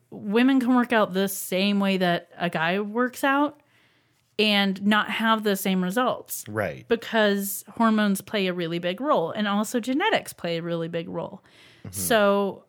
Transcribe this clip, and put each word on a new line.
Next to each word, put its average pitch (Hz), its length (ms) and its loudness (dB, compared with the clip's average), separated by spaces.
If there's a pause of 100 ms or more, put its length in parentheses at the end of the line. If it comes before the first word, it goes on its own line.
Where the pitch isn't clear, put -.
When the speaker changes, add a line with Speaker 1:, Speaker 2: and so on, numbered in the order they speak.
(120)
Speaker 1:
women 240 480 2
can 247 160 2
work 240 180 2
out 202 220 2
the 196 120 2
same 196 520 -2
way 196 180 2
that 175 400 0
a 170 100 -2
guy 170 320 0
works 233 440 -4
out 285 360 2 (800)
and 202 480 2
not 208 240 4
have 220 340 0
the 208 120 2
same 185 280 0
results. 208 640 -2
Speaker 2:
Right. 104 400 -4
Speaker 1:
Because 208 800 0 (120)
hormones 214 440 2
play 202 240 -4
a 180 80 -2
really 170 240 -4
big 175 240 -4
role, 214 300 0
and 214 160 -4
also 208 320 0
genetics 285 520 -2
play 170 260 -6
a 160 40 -4
really 170 260 -4
big 170 220 -8
role. 175 340 -10 (360)
Speaker 2:
Mm-hmm. - 120 -16
Speaker 1:
So 202 760 2